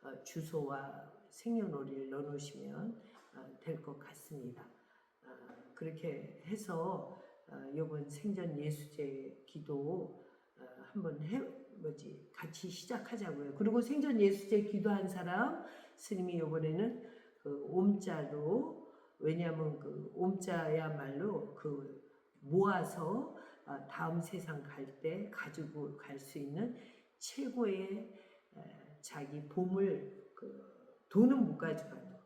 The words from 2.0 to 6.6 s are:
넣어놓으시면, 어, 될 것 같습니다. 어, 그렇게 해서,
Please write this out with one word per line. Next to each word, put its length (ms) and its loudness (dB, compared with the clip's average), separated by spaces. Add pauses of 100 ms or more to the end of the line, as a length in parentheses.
넣어놓으시면, 920 -6 (340)
어, 260 -16
될 200 -4
것 180 -10
같습니다. 640 -12 (640)
어, 40 -20 (460)
그렇게 720 -6
해서, 760 -2 (260)